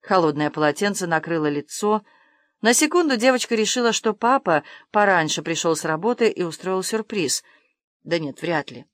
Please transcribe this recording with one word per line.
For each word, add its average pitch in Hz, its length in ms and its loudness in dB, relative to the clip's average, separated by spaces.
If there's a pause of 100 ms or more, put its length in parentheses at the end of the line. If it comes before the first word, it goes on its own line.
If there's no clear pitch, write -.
Холодное 151 500 2
полотенце 165 560 0
накрыло 160 420 0
лицо. 208 540 -2 (580)
На 233 140 4
секунду 302 420 2
девочка 240 380 2
решила, 226 380 0
что 220 220 -2
папа 226 480 0 (280)
пораньше 180 520 2
пришел 160 340 -2
с - 80 -10
работы 175 440 0
и - 140 -2
устроил 185 400 -4
сюрприз. 214 640 -4 (600)
Да 170 140 -2
нет, 143 240 -6
вряд 156 280 -2
ли. 123 240 -18